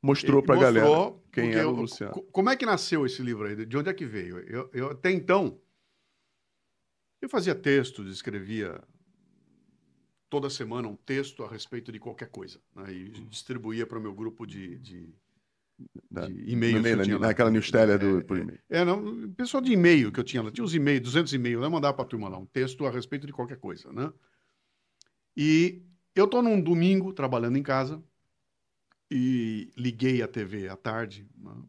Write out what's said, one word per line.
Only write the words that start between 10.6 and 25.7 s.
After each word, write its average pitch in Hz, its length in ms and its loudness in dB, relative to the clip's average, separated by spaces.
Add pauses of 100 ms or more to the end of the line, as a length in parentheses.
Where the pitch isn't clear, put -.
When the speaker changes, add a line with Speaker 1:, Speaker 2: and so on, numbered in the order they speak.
Speaker 2:
um 104 80 -12
texto 135 480 -8
a 107 60 -12
respeito 117 420 -14
de 110 80 -14
qualquer 113 300 -14
coisa, 92 300 -18 (160)
né? 98 180 -16
E 92 240 -14
Speaker 1:
Hum. 110 120 -18
Speaker 2:
distribuía 113 560 -8
pro 113 140 -10
meu 107 140 -10
grupo 110 320 -10
de, 98 340 -14
de, 90 300 -20 (1000)
Speaker 1:
Da, - 180 -8
Speaker 2:
de 92 60 -10 (160)
e-mails 117 240 2
Speaker 1:
no 110 60 4
e-mail, 110 40 2
Speaker 2:
que 113 180 4
eu - 20 2
tinha 101 120 2
Speaker 1:
na, - 60 0
Speaker 2:
lá. 113 60 2
Speaker 1:
naquela 110 240 4
newsletter 107 480 4
do, 98 200 2
Speaker 2:
É, 82 40 -6
Speaker 1:
por 95 140 -4
Speaker 2:
é, 85 40 -2
Speaker 1:
e-mail. 87 180 -10 (100)
Speaker 2:
é, 175 160 2
não, 208 460 -4
pessoal 247 300 -4
de 254 120 2
e-mail 170 400 6
que 127 60 -4
eu 120 40 0
tinha 123 180 -4
lá. 110 80 -6
Tinha 240 140 -8
uns 175 100 -4
e-mails, 143 280 2
duzentos 135 320 0
e-mails, 120 280 -2
eu 143 80 -2
mandava 143 240 0
pra 135 120 -4
turma 107 240 -8
lá 92 80 -12
um 95 80 -14
texto 131 400 -4
a 131 60 -2
respeito 139 360 -8
de 135 60 -16
qualquer 127 240 -10
coisa, - 340 -14
né? 139 220 -8 (1200)
E 160 460 2 (340)